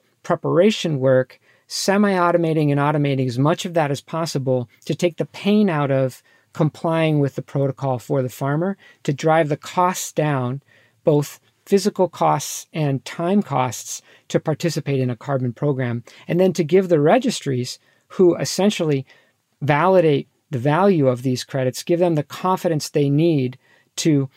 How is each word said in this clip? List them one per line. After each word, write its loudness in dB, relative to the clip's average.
preparation 0
work, 2
semi-automating 0
and 0
automating 0
as -6
much 0
of -8
that 0
as -4
possible -4
to -4
take -2
the -2
pain 0
out 0
of -2
complying 0
with 0
the -8
protocol -4
for -4
the -4
farmer, -4
to -2
drive 2
the -2
costs -2
down, -2
both 0
physical 0
costs -2
and -2
time -2
costs, -6
to -2
participate -4
in -2
a -6
carbon -4
program, 0
and 0
then 4
to -2
give 2
the 4
registries 0
who 4
essentially -2
validate 4
the -4
value 2
of 0
these -2
credits, -4
give 0
them 2
the 0
confidence -4
they 0
need 2
to 0